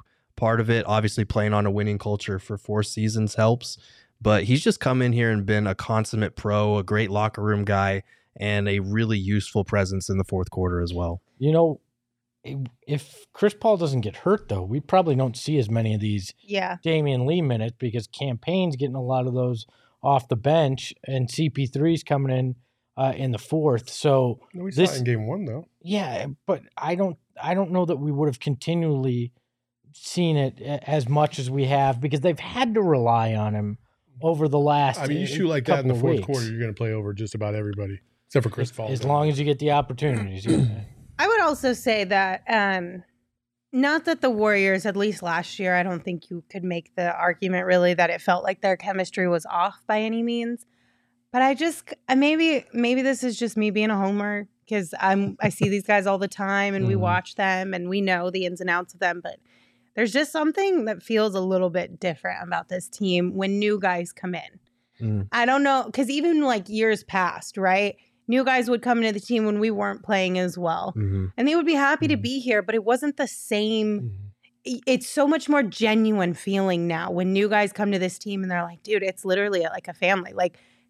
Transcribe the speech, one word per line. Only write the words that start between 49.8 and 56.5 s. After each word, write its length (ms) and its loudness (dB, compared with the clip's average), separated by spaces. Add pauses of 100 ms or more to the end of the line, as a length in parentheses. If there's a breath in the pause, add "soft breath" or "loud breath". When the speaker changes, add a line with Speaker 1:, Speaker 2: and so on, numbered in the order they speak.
Speaker 3:
by 160 0
any 220 -2
means. 420 -4 (680)
But 80 4
I 120 4
just, 400 -4 (140)
I, 80 2
maybe, 580 4
maybe 280 2
this 200 0
is 160 -4
just 200 -4
me 120 2
being 200 2
a 80 0
homer 500 -2 (220)
'cause 300 -2
I'm, 420 2
I 80 2
see 180 -2
these 180 -2
guys 220 2
all 100 2
the 120 -2
time 440 -2